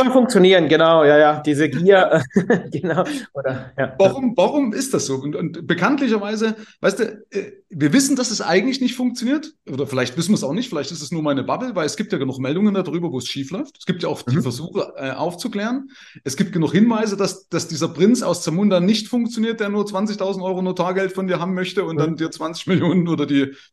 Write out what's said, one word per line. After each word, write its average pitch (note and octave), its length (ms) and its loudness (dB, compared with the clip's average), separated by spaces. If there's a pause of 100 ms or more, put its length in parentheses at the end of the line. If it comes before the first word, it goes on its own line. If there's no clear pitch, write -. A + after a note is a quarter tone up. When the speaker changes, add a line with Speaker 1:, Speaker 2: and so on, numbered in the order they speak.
Speaker 1:
immer B3+ 100 4
funktionieren, F#3+ 560 6
genau, D#3+ 380 6
ja, D3 120 8
ja, D3+ 220 6
diese D3 300 2
Gier, E3+ 520 4 (140)
<laughs> - 380 0
genau, D#3+ 320 -2 (280)
oder, C3 440 -6
ja. C3+ 220 -2
Speaker 2:
Warum, A3 360 2
warum A#3 380 2
ist - 200 -6
das F3+ 120 0
so? C3+ 100 -4
Und, D3 220 -6
und E3 280 -8
bekanntlicherweise, A3 920 0 (240)
weißt G3+ 180 0
du, A#3 40 0 (260)
äh, - 220 -8 (180)
wir D3+ 240 0
wissen, C#4 240 4
dass B3 140 -2
es G#3 100 -6
eigentlich G3+ 400 0
nicht B3+ 160 -2
funktioniert, B3+ 560 -2 (180)
oder C3+ 160 -4
vielleicht B2+ 300 -2
wissen E3+ 140 0
wir G#3 40 4
es - 80 -2
auch C#3 100 -2
nicht, A3+ 160 -4
vielleicht D3 220 -6
ist D#3 100 -12
es C#3+ 100 -10
nur E3 100 -4
meine C#3+ 240 0
Bubble, G#3 280 -4
weil F3 120 -2
es D3 100 -4
gibt - 160 -6
ja F3+ 60 -2
genug C3 220 -4
Meldungen F3 340 0
darüber, E3+ 400 -4
wo C3 60 -4
es A#2+ 80 -8
schief C#3 240 -8
läuft. G#3+ 280 -10
Es - 60 -20
gibt E3+ 180 -4
ja D#3+ 60 -2
auch C#3+ 140 -6
die B2 120 -2
Speaker 1:
Mhm. F3 60 2
Speaker 2:
Versuche, C#3+ 560 -6
äh, C3+ 140 -6
aufzuklären. A3 760 -6 (380)
Es C3+ 100 -6
gibt - 160 -2
genug E3 220 -2
Hinweise, G#3+ 420 2
dass, - 320 -4
dass - 220 -4
dieser D#3+ 200 -4
Prinz G3 340 2
aus E3+ 200 -2
Zamunda F3+ 380 2
nicht G#3+ 260 0
funktioniert, A3+ 540 -2
der G3+ 80 -4
nur G#3 160 -2
zwanzigtausend G3 580 -4
Euro F#3 180 -4
Notargeld F#3 520 -2
von F#3+ 140 -4
dir F3 120 -2
haben F3+ 140 -4
möchte F#3 240 -4
und E3 180 -2
Speaker 1:
Mhm. D3 40 -2
Speaker 2:
dann D#3 160 0
dir D#3+ 160 -4
zwanzig D#3+ 360 -10
Millionen F3 400 2
oder D3 200 -2
die C#3 240 2 (220)